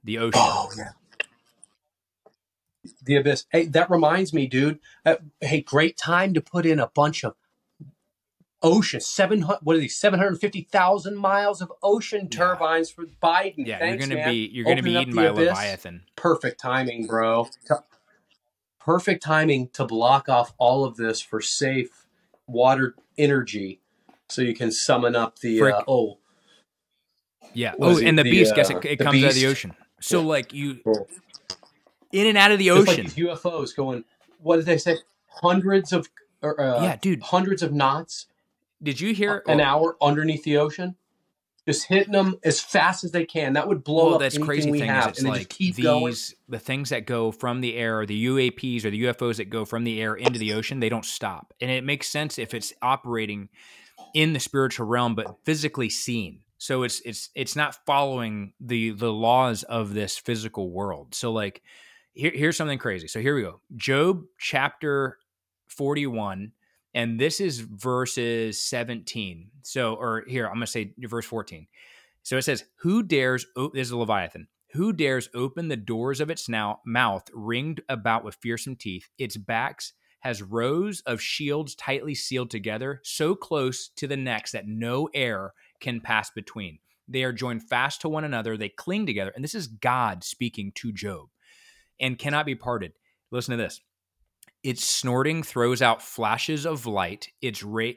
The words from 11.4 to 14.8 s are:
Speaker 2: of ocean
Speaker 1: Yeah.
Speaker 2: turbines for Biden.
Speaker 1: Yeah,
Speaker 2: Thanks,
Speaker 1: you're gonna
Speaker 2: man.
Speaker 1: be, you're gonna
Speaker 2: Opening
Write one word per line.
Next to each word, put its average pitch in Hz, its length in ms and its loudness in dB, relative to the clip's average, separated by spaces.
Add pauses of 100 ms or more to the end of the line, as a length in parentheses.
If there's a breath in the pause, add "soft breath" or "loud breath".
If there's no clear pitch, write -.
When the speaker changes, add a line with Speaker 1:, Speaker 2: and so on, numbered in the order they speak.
Speaker 2:
of 180 120 -10 (100)
ocean 202 480 0
Speaker 1:
Yeah. - 80 -6
Speaker 2:
turbines 165 520 2
for 170 160 -14 (160)
Biden. 170 440 2
Speaker 1:
Yeah, 110 140 -4
Speaker 2:
Thanks, 175 260 0
Speaker 1:
you're - 20 -2
gonna 143 120 -2
Speaker 2:
man. 127 120 0
Speaker 1:
be, 110 200 0
you're 123 120 -6
gonna - 140 4
Speaker 2:
Opening 117 140 2